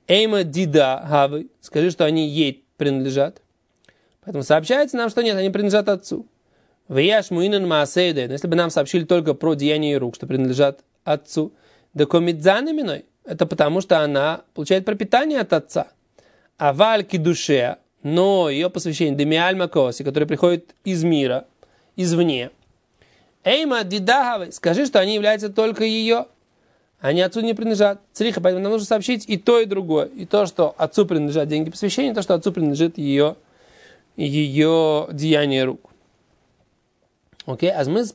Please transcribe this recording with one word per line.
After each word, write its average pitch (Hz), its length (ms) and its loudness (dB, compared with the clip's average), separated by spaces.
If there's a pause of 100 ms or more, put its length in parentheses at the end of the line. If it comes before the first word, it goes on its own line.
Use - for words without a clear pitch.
Эйма 208 380 2
дида 147 640 2
гавы. 147 420 0 (120)
Скажи, 170 300 -2
что 165 160 0
они 156 200 0
ей 147 380 -2 (140)
принадлежат. 139 640 -2 (840)
Поэтому 156 180 -6
сообщается 233 540 0
нам, 233 140 -2
что 240 120 -2
нет, 220 140 0
они 190 140 -2
принадлежат 208 400 0
отцу. 196 360 -6 (640)
Вияш 185 420 2
муинан 190 380 0
маасе 160 400 0
юдея. 135 200 -4
Но 127 40 -8
если 143 160 -6
бы 165 80 0
нам 170 140 2
сообщили 160 340 0
только 160 300 2
про 160 180 -2
деяние 151 380 0
ее 143 80 0
рук, 120 160 -6
что - 120 -14
принадлежат 131 540 0 (240)
отцу. 156 480 -4 (400)
Деко 151 260 2
мидзана 175 540 0
миной. 247 320 -6 (220)
Это 170 180 -4
потому, 165 380 0
что 165 200 2
она 147 400 0 (120)
получает 185 320 -2
пропитание 240 540 0
от - 120 -6
отца. - 360 -2 (680)
Аваль 190 460 2
кидуше, 156 720 0 (260)
но 175 460 2
ее 151 220 -2
посвящение, 160 440 -2
демиаль 160 420 2
макоси, 147 460 0
которое 143 220 -2
приходит 170 500 0 (100)
из 175 200 -2
мира, 139 400 0 (520)
извне. 165 540 0 (920)
Эйма 254 400 0
дидахавы, 208 680 0
скажи, 202 340 0
что 254 120 2
они 196 160 2
являются 208 360 0
только 220 340 0
ее, 226 440 0 (720)
они 151 220 0
отцу 185 200 -2
не 226 120 -2
принадлежат. 208 480 0 (140)
Цриха, 214 260 -2
поэтому 185 220 0
нам 202 100 -2
нужно 214 140 -4
сообщить 220 420 -2
и 208 80 -2
то, 233 240 4
и 226 60 0
другое. 170 400 -2
И 196 180 -12
то, 202 220 2
что 165 320 0
отцу 180 260 2
принадлежат 151 420 -2
деньги 151 220 -2
посвящения, 214 440 -2
и - 20 -6
то, 208 80 -4
что 185 100 0
отцу 175 200 0
принадлежит 160 440 0
ее, 143 400 2 (800)
ее 151 960 0
деяние 147 520 0
рук. - 260 -6 (1500)
Окей, 139 260 -2
а 160 140 -2
мы 208 300 -2